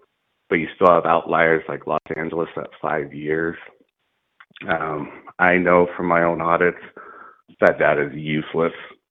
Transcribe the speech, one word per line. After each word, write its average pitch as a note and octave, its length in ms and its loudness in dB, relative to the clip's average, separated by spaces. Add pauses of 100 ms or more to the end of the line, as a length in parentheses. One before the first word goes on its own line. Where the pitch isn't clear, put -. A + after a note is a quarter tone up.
(500)
but F#2+ 60 0
you D#2 200 0
still F2+ 180 6
have E2+ 120 2
outliers E2 640 2
like C#2+ 200 -10
Los D2+ 140 -4 (140)
Angeles E2 420 -6
at - 120 -12 (120)
five D2+ 320 -4
years. D#2+ 440 -4 (1120)
Um, D#2+ 560 -6 (160)
I F2+ 180 4
know F2 300 4 (100)
from F2+ 100 -6
my E2+ 160 2
own E2 180 -2
audits E2+ 360 0 (840)
that F2 200 4
that D2+ 180 4
is C#2+ 160 -4
useless D#2 600 -4 (380)